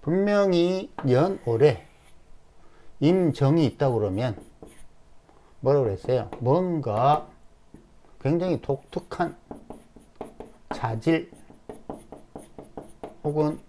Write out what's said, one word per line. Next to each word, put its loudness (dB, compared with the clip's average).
분명히 2
연월에 2
임정이 4
있다고 0
그러면 -2
뭐라고 2
그랬어요? -2
뭔가 0
굉장히 0
독특한 -6
자질 -2
혹은 -2